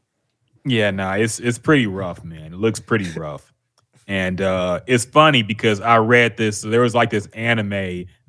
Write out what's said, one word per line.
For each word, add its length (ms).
Yeah, 260
nah, 240
it's, 260
it's 180
pretty 280
rough, 380
man. 280
It 60
looks 220
pretty 380
rough. 340
And, 340
uh, 460
it's 180
funny 380
because 380
I 180
read 380
this, 260
there 180
was, 140
like, 160
this 180
anime 760